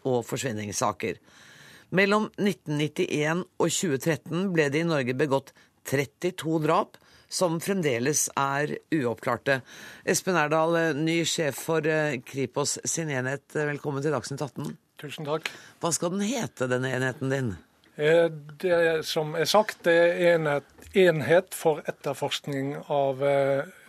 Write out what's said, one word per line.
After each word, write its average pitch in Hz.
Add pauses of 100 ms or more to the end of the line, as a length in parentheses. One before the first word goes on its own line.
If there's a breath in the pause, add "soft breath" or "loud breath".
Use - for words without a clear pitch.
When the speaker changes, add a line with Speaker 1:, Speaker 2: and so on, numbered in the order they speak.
Speaker 1:
og 127
forsvinningssaker. 107 (720 loud breath)
Mellom 202 (100)
nitten 160
nittién 151 (160)
og 170
tjue 143
tretten 170
ble 156
det 156
i -
Norge 131
begått 135 (320 soft breath)
trettito 160
drap 165 (340 soft breath)
som 170
fremdeles 147 (120)
er 139 (180)
uoppklarte. 123 (500 loud breath)
Espen -
Erdal, 160
eh, 165
ny 160
sjef 147
for, 160
eh, 151
Kripos 135
sin 160
enhet. 131 (120)
Velkommen 147
til 156
Dagsnytt 139
atten. 147 (220)
Speaker 2:
Tusen 151
takk. 151 (300 loud breath)
Speaker 1:
Hva 170
skal 170
den 196
hete, 208
denne 127
enheten 131
din? 127 (420)
Speaker 2:
Eh, 165 (300)
det 170
som 156
er 160
sagt, -
det 170
er 175
enhet, 143 (240)
enhet 165
for 160
etterforskning 143 (120)
av, 135
eh, 139 (240)